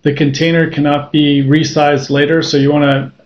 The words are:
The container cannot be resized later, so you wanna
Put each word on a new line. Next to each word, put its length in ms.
The 120
container 560
cannot 400
be 320
resized 680
later, 320
so 160
you 120
wanna 420